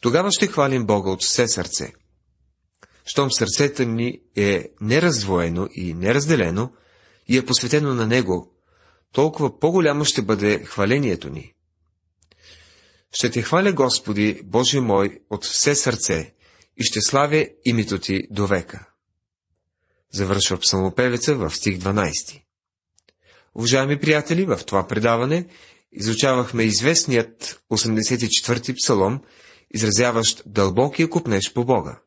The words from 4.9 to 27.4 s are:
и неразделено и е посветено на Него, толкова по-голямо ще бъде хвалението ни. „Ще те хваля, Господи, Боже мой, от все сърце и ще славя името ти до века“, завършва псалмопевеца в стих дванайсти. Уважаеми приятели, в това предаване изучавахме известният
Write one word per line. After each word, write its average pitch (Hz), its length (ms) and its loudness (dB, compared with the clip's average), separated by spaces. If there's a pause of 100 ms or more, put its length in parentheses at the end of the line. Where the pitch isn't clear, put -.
и 87 220 -8
неразделено 110 760 0 (560)
и 123 100 4
е 127 80 0
посветено 135 480 0
на 117 140 0
Него, 98 460 0 (580)
толкова 151 480 0
по-голямо 151 460 2
ще - 160 0
бъде 104 440 0
хвалението 104 640 -2
ни. 76 240 -14 (1600)
„Ще 123 200 -2
те 120 100 -2
хваля, 190 320 2
Господи, 110 680 0
Боже 127 380 0
мой, 101 380 0 (100)
от 104 160 -8
все - 300 0
сърце 104 600 -2 (420)
и 120 60 -4
ще 107 180 -2
славя 147 460 2 (180)
името 110 340 0
ти - 320 -4
до 101 160 -2
века“, 92 400 -4 (1200)
завършва 98 480 -2
псалмопевеца 120 760 0
в 87 200 -4
стих 95 220 -4
дванайсти. 92 680 -4 (1080)
Уважаеми 135 440 0
приятели, 156 460 2
в 131 200 -2
това 95 220 0
предаване 120 600 0 (440)
изучавахме 120 720 0
известният 117 1040 0